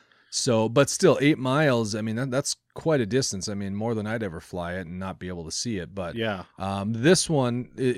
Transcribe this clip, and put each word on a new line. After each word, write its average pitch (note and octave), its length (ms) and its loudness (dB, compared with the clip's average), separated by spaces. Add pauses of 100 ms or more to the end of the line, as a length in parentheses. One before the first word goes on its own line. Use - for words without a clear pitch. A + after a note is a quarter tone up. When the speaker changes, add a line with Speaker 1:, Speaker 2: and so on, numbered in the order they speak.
(320)
Speaker 1:
So, A2+ 360 2
but C3 220 4
still, E3 320 6
eight C#3+ 160 4
miles, B2+ 560 2
I G#2+ 80 -4
mean, A2 140 -2
that, B2+ 160 -2
that's C3+ 240 -2 (180)
quite D#3 280 0
a A2+ 40 2
distance. G2 440 -2
I G#2 40 -4
mean, G2 220 -4
more A2 180 -2
than G#2+ 140 -2
I'd A2+ 160 -2
ever E2+ 160 -6
fly F2 380 -8
it F#2 100 -8
and F2 100 -10
not F#2+ 220 -8
be F2+ 80 -10
able E2+ 180 -8
to D#2+ 60 -10
see A2+ 260 -4
it. E2+ 160 -8
But F2+ 220 -6
Speaker 2:
Yeah. G#2+ 300 -2 (120)
Speaker 1:
um, G2 360 -2
this B2+ 360 4
one, B2 480 0
i-, - 40 -4
i-, C3+ 40 0 (120)